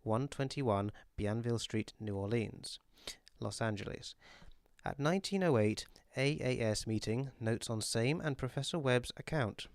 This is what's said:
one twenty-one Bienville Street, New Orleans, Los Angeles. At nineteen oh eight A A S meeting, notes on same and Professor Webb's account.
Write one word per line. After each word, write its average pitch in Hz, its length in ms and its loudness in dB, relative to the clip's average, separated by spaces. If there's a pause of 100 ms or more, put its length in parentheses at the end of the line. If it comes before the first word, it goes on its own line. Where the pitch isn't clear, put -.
one 113 240 2
twenty-one 117 640 0 (260)
Bienville 113 420 0
Street, - 400 -2
New 107 160 -4
Orleans, 104 640 -2 (600)
Los - 220 -4
Angeles. 107 540 -4 (720)
At - 140 -4
nineteen 190 440 2
oh 156 140 6
eight 110 280 4 (320)
A 143 240 2
A 127 200 0
S 107 260 0
meeting, 113 520 0
notes 113 300 -2
on 110 120 -2
same 123 380 2
and 151 180 -2
Professor 135 420 -4
Webb's 123 380 2
account. - 580 -2